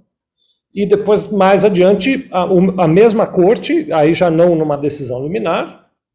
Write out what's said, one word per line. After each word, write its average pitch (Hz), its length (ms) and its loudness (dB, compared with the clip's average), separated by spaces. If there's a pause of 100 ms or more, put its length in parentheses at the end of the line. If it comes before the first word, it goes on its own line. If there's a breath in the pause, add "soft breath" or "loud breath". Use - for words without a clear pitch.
(720)
e 196 140 -4
depois, 202 400 0
mais 196 380 2
adiante, 196 680 0
a, 180 200 -2
o, 185 300 0
a 165 60 2
mesma 202 400 2
corte, 220 640 0
aí 160 220 2
já 175 160 0
não 170 260 2
numa 156 220 -2
decisão 135 440 -6
liminar, 190 680 -8 (260)